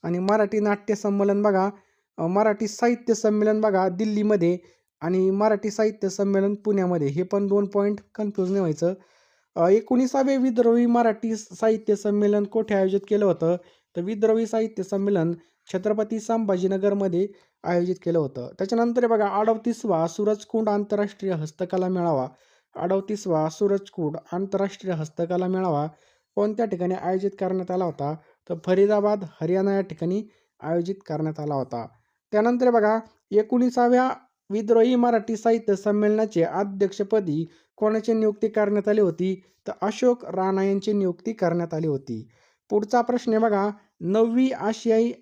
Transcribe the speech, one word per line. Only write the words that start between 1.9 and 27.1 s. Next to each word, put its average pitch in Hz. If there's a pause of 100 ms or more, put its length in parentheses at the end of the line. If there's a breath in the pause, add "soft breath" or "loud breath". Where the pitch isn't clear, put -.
अ, 165
मराठी 208
साहित्य 240
संमेलन 214
बघा 190
दिल्लीमध्ये 202 (440 soft breath)
आणि 185
मराठी 208
साहित्य 214
संमेलन 196
पुण्यामध्ये, 185
हे 143
पण 202
दोन 202
पॉइंट 202 (160)
कन्फ्यूज 202
नाही 196
व्हायचं. 170 (600 soft breath)
अ, 170
एकोणीसावे 254
विद्रोही 240
मराठी 226
साहित्य 220
संमेलन 208
कोठे 220
आयोजित 190 (100)
केलं 202
होतं? 170 (380 soft breath)
तर 175
विद्रोही 220
साहित्य 220
संमेलन 190 (400 soft breath)
छत्रपती 214
संभाजीनगरमध्ये 196 (360 loud breath)
आयोजित 175 (100)
केलं 170
होतं. 131
त्याच्यानंतर 233
हे 240
बघा, 214
अडोतीसवा 214
सूरजकुंड 214
आंतरराष्ट्रीय 208
हस्तकला 180
मेळावा, 170 (480 soft breath)
अडोतीसवा 190
सूरजकुंड 196 (140)
आंतरराष्ट्रीय 196
हस्तकला 170
मेळावा 180 (480 soft breath)
कोणत्या 214
ठिकाणी 185
आयोजित 190